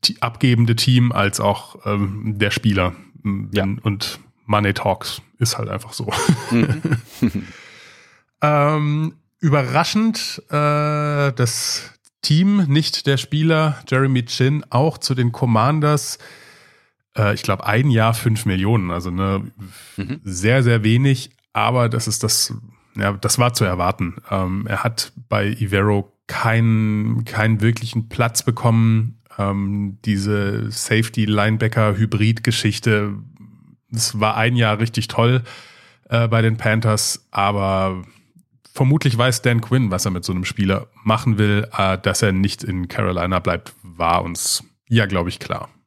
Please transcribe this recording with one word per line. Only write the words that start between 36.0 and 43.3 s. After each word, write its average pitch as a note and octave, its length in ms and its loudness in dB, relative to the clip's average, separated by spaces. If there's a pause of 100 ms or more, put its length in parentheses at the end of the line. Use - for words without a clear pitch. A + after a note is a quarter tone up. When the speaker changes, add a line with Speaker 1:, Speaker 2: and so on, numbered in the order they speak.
Speaker 1:
äh, A#2 180 2
bei A2+ 140 2
den A2 160 2
Panthers, A2 720 0
aber F#2+ 720 0 (720)
vermutlich C3+ 460 2
weiß A#2+ 240 2
Dan A#2 200 2
Quinn, B2 300 0
was F2+ 140 -2
er G2+ 60 0
mit F2+ 120 -4
so - 80 -6
einem F2+ 140 -2
Spieler F#2+ 420 -2 (160)
machen A2 360 2
will. G#2 360 2
Äh, F#2+ 220 2
dass F#2+ 240 0
er G#2 100 2
nicht F#2+ 320 -2
in F2+ 240 -6
Carolina F2+ 520 -2